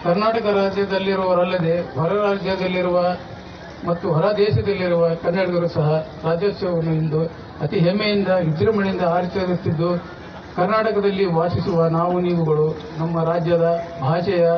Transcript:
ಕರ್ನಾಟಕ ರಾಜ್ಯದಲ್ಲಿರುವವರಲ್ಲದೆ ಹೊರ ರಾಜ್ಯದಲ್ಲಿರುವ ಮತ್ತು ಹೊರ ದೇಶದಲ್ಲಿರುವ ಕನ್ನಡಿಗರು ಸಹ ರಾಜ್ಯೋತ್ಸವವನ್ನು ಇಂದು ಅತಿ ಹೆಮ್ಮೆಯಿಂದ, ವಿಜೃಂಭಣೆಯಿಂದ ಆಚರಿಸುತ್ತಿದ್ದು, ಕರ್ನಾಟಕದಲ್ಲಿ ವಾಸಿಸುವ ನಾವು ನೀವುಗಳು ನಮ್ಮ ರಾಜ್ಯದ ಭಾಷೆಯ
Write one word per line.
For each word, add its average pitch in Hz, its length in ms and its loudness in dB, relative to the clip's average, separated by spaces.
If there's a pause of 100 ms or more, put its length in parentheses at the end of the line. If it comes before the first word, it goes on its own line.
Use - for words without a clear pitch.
ಕರ್ನಾಟಕ 208 420 0
ರಾಜ್ಯದಲ್ಲಿರುವವರಲ್ಲದೆ 190 1300 0 (140)
ಹೊರ 160 180 0
ರಾಜ್ಯದಲ್ಲಿರುವ 180 1040 0 (680)
ಮತ್ತು 175 280 -2
ಹೊರ 180 240 2
ದೇಶದಲ್ಲಿರುವ 185 720 2 (140)
ಕನ್ನಡಿಗರು 175 460 0
ಸಹ 156 380 0 (180)
ರಾಜ್ಯೋತ್ಸವವನ್ನು 170 720 0
ಇಂದು 156 500 -2 (160)
ಅತಿ 156 180 -2
ಹೆಮ್ಮೆಯಿಂದ, 202 500 2
ವಿಜೃಂಭಣೆಯಿಂದ 185 760 2
ಆಚರಿಸುತ್ತಿದ್ದು, 175 920 0 (600)
ಕರ್ನಾಟಕದಲ್ಲಿ 202 680 2
ವಾಸಿಸುವ 170 640 0
ನಾವು 170 340 0
ನೀವುಗಳು 160 580 2 (200)
ನಮ್ಮ 165 260 -2
ರಾಜ್ಯದ 170 580 2 (180)
ಭಾಷೆಯ 170 580 2